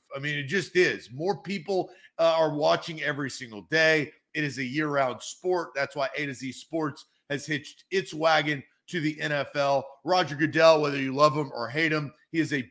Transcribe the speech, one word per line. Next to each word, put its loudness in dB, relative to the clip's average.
I -8
mean, -6
it -6
just -4
is. 2
More -4
people, -4
uh, 4
are 2
watching 0
every -4
single -12
day. 2
It -2
is -6
a -4
year-round -2
sport. -4
That's -4
why -2
A -4
to -8
Z -10
Sports -6
has -6
hitched -8
its -4
wagon 2
to -4
the -2
N -4
F -2
L. 2
Roger 0
Goodell, 6
whether 0
you -2
love 6
him -4
or -4
hate 0
him, -2
he 0
is -2
a -2